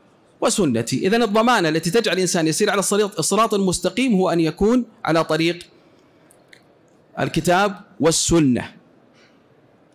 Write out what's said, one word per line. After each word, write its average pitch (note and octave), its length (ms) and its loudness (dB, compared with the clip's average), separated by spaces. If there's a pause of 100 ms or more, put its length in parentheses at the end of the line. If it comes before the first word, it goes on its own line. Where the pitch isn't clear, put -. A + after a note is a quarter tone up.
(400)
وسنتي". C3+ 680 -2
إذن G#3 160 2
الضمانة A3 460 2
التي D#3+ 220 -2
تجعل G#3 240 0
الإنسان F3 320 0
يسير F#3+ 240 0
على G3 80 0
الصراط، G3+ 400 -2
الصراط G#3+ 360 0
المستقيم G3 600 0
هو F#3 160 2
أن E3+ 100 0
يكون G#3 440 2 (200)
على B3 200 0
طريق E3 340 -2 (1600)
الكتاب F3+ 640 0 (200)
والسنة D#3 720 2 (1200)